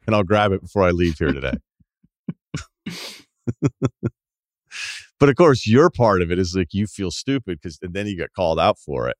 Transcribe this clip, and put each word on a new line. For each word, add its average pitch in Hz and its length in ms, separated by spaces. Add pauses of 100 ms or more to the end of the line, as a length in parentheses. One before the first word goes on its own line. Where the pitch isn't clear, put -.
and 110 80
I'll 104 80
grab 104 300
it 92 80
before 95 220
I 90 80
leave 87 260
here 76 160
today? 67 240 (1300)
<laughs> 175 60 (2250)
But 143 100
of 131 80
course, 151 280
your 131 240
part 104 320
of 85 100
it 87 80
is, 87 140
like, 92 200
you 101 120
feel 98 240
stupid 120 520
'cause, 80 200
and 90 120
then 101 140
you 101 100
get 78 160
called 80 260
out 95 180
for 62 300
it. 60 120